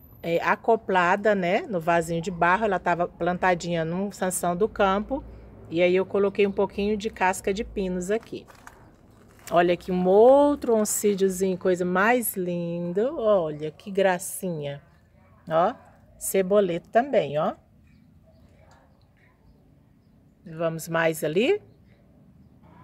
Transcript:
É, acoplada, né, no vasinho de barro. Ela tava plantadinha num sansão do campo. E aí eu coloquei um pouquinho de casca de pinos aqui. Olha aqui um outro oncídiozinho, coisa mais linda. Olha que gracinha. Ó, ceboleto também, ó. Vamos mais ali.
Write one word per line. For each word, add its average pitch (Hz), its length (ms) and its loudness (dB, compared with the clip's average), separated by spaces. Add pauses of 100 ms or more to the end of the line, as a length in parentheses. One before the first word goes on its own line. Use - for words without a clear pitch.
(220)
É, 170 180 -2
acoplada, 202 920 2
né, 190 280 0
no 220 180 -6
vasinho 170 420 0
de 196 80 -8
barro. 175 340 2
Ela 190 140 0
tava 175 300 -2
plantadinha 175 760 -2
num 185 280 -6
sansão 180 440 -4
do 214 120 0
campo. 208 560 -2 (440)
E 165 140 -2
aí 180 140 4
eu 185 100 0
coloquei 202 400 0
um 202 60 -2
pouquinho 202 440 -2
de 208 140 -6
casca 190 420 -2
de 214 120 -6
pinos 185 460 -6
aqui. - 360 -8 (1040)
Olha 175 240 2
aqui 175 160 -8
um 180 160 0
outro 247 680 6
oncídiozinho, 190 840 0
coisa 180 260 0
mais 214 520 0
linda. 175 760 -4
Olha 165 600 0
que - 180 -18
gracinha. 180 920 -2 (680)
Ó, 175 240 4 (440)
ceboleto 185 720 2
também, 220 480 0
ó. 190 180 -2 (3000)
Vamos 165 420 -6
mais 165 360 0
ali. 233 360 0 (1200)